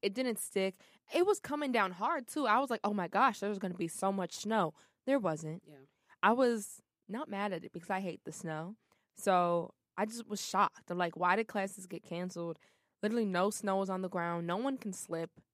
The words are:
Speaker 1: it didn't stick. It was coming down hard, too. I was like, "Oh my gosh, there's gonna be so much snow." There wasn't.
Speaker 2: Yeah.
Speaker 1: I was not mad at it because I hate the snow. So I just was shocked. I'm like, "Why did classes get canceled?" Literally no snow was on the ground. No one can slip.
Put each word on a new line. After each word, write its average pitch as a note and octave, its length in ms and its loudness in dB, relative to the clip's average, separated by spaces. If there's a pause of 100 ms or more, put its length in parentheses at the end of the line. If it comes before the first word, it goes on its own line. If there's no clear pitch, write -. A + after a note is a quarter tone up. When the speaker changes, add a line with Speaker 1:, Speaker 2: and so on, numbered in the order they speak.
Speaker 1:
it G3+ 100 0
didn't B3 260 -2
stick. F#3+ 360 0 (400)
It E4+ 120 4
was G4+ 140 4
coming D4 320 -2
down G3+ 200 4
hard, A#3+ 360 -2
too. D4 180 0
I A3 120 6
was C#4 100 2
like, A#3+ 160 -2
"Oh G#3 80 0
my F#3+ 160 -2
gosh, A3+ 320 4
there's G3+ 180 -2
gonna F#3 160 -2
be E3+ 140 -2
so G3 240 0
much F#3+ 240 -2
snow." G#3 380 0 (320)
There C4+ 120 4
wasn't. D#3+ 480 -2
Speaker 2:
Yeah. D3+ 100 -20 (480)
Speaker 1:
I G3 60 8
was A#3+ 500 2 (280)
not A#3 200 -6
mad G3+ 240 -4
at E3+ 120 -6
it - 80 -16
because E3+ 180 -8
I F#3+ 80 0
hate F#3+ 260 -6
the - 60 -10
snow. D#3+ 460 -8 (400)
So F3 580 2 (240)
I G3+ 80 0
just A3+ 220 -10
was G3+ 120 -6
shocked. - 480 0
I'm F3 80 -4
like, F3 200 0
"Why F3 180 4
did A3 140 0
classes G3 400 -4
get E3+ 160 -12
canceled?" F3 560 -6 (420)
Literally A3 240 2
no F#3 240 2
snow G3 280 0
was F#3+ 120 0
on F#3+ 120 -2
the F#3 60 -2
ground. E3+ 380 -2
No E3+ 100 0
one C4 220 -2
can G#3 140 -8
slip. E3 380 -6 (240)